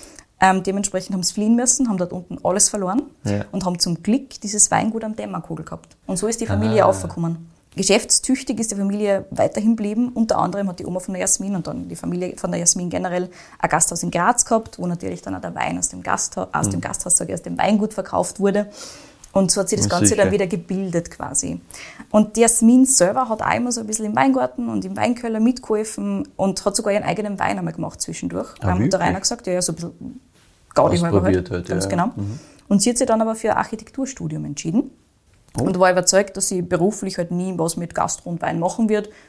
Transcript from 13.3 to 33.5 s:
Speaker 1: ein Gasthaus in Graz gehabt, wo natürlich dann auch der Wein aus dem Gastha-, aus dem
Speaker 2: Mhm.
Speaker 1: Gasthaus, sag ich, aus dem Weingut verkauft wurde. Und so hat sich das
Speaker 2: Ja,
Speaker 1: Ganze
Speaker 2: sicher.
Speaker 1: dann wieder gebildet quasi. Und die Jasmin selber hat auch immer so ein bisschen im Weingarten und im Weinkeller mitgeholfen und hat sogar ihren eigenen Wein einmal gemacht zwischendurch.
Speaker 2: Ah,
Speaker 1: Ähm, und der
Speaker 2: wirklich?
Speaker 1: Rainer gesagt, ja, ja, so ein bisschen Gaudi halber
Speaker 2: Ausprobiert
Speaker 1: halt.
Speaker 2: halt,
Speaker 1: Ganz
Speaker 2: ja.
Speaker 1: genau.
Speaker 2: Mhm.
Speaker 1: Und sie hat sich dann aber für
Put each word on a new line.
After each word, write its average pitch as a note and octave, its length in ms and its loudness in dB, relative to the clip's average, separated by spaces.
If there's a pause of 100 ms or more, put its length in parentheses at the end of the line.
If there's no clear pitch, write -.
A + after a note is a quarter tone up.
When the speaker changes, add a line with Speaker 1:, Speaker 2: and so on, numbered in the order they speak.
Speaker 1:
ein F#3+ 100 -2
Gasthaus E3+ 340 0
in F3 80 -2
Graz F3 340 2
gehabt, A3+ 340 -2
wo F3 80 -4
natürlich F3 360 -6
dann - 140 -8
auch - 40 -8
der - 140 -8
Wein F2 240 -2
aus - 100 -4
dem F2+ 140 -10
Gastha-, - 500 -2
aus - 160 0
dem F#2+ 100 -2
Speaker 2:
Mhm. - 40 -6
Speaker 1:
Gasthaus, - 340 0
sag D#3+ 120 0
ich, F#3+ 60 -4
aus E3 80 -6
dem - 140 -8
Weingut G#3 380 2
verkauft F#3 460 -2
wurde. G3 280 2 (640)
Und F#3+ 180 4
so G3+ 100 2
hat F#3 80 0
sich G3+ 100 0
das C#3+ 80 2
Speaker 2:
Ja, D3 40 0
Speaker 1:
Ganze F#3+ 200 4
Speaker 2:
sicher. G3+ 120 4
Speaker 1:
dann F#3+ 100 4
wieder G3+ 140 2
gebildet F3 640 -4
quasi. - 500 -6 (500)
Und G#3+ 260 4
die A3+ 60 6
Jasmin A#3 440 6
selber B3+ 420 2
hat A3 140 -4
auch - 120 2
immer A#3+ 180 0
so A#3 80 -4
ein A3 60 -8
bisschen A3 200 -4
im G#3+ 100 -2
Weingarten B3+ 520 2
und G#3 160 -2
im F#3+ 120 -8
Weinkeller A#3 440 -2
mitgeholfen G#3+ 960 0
und F#3+ 280 -2
hat G3+ 120 0
sogar G#3+ 160 0
ihren G#3 100 2
eigenen G3+ 380 -2
Wein F#3+ 180 0
einmal E3+ 160 -4
gemacht E3 260 -8
zwischendurch. - 480 -6 (120)
Speaker 2:
Ah, G2 80 0
Speaker 1:
Ähm, F2+ 60 4
und F2+ 40 0
der - 0 - (140)
Speaker 2:
wirklich? F3+ 160 2
Speaker 1:
Rainer F3+ 120 -2
gesagt, - 280 -4
ja, F3+ 60 0
ja, F3+ 80 0
so F3+ 100 -2
ein D#3+ 40 -6
bisschen - 440 -12 (540)
Gaudi E3+ 240 4
halber E3+ 200 4
Speaker 2:
Ausprobiert F#2 320 2
Speaker 1:
halt. F2+ 120 -2
Speaker 2:
halt, - 60 -12
Speaker 1:
Ganz F2+ 160 0
Speaker 2:
ja. G2 60 -4
Speaker 1:
genau. F3 160 2 (100)
Speaker 2:
Mhm. G#2 220 -4 (300)
Speaker 1:
Und G3+ 140 4
sie A#3+ 80 4
hat A#3 80 0
sich C4 80 2
dann A3+ 140 4
aber A3 140 0
für A3 180 -4